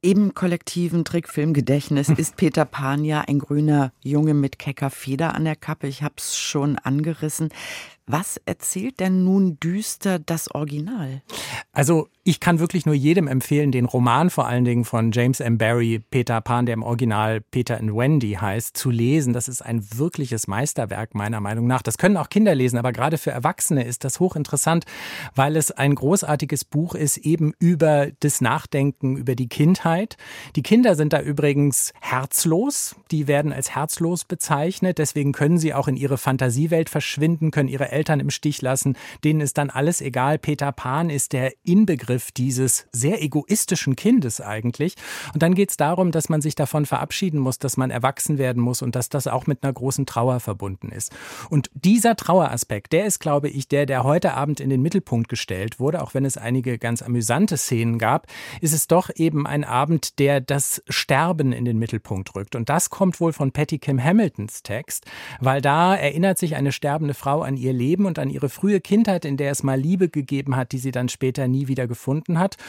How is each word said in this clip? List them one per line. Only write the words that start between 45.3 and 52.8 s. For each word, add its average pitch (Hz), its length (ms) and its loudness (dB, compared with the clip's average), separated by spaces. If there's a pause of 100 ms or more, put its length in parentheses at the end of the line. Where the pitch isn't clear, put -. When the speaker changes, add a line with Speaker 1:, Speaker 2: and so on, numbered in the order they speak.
Speaker 2:
Und 151 80 0
dann 170 140 4
geht's 196 220 0
darum, 175 340 2
dass 160 160 0
man 156 140 2
sich 147 140 -2
davon 151 300 0
verabschieden 156 540 -2
muss, 131 180 0
dass - 200 -4
man 131 140 0
erwachsen 131 460 -2
werden 127 240 0
muss 123 200 0
und 127 160 -4
dass 123 100 -2
das 139 200 -4
auch 123 200 -2
mit 147 160 -2
einer 139 80 0
großen 131 340 -2
Trauer 123 360 0
verbunden 98 480 -8
ist. - 240 -12 (360)
Und 147 240 0
dieser 214 440 4
Traueraspekt, 139 760 0